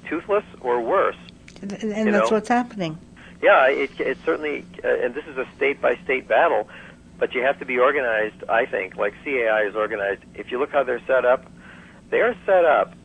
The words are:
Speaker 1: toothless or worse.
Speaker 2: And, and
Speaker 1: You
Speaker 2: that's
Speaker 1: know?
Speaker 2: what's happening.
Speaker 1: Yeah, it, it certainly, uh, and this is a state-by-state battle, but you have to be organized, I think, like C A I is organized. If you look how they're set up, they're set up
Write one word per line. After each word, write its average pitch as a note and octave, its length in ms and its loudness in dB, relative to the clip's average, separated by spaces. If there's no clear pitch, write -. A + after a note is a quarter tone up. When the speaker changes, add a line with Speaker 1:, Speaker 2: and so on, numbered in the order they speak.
Speaker 1:
toothless G3+ 360 -2
or A#2+ 200 -2
worse. C3 360 0
Speaker 2:
And, G3 120 -10
and G#3+ 340 -4
Speaker 1:
You G#3+ 60 4
Speaker 2:
that's A3 180 2
Speaker 1:
know? A3 60 4
Speaker 2:
what's G#3 120 -2
happening. A3 500 -2
Speaker 1:
Yeah, D#3+ 260 6
it, C#3 220 0
it C3 240 -2
certainly, D3+ 400 -4
uh, B2 60 -2
and B2 260 0
this D3 120 -10
is C3+ 100 -16
a B2+ 100 -6
state-by-state C3 720 -2
battle, A#2+ 420 2
but - 160 -2
you B2 80 -2
have C3+ 160 0
to C#3+ 80 -12
be B2 120 -2
organized, A#2+ 720 0
I A2+ 160 2
think, F#2+ 320 -6
like G#2 160 -2
C C3+ 180 -2
A A2+ 80 0
I G#2+ 140 2
is G2 120 -4
organized. G#2 460 -4
If - 160 -14
you B2+ 80 -4
look D3 140 -4
how C#3 120 2
they're B2 220 -6
set B2+ 200 2
up, B2+ 180 2
they're G#3 240 0
set F#3 180 4
up B2+ 300 2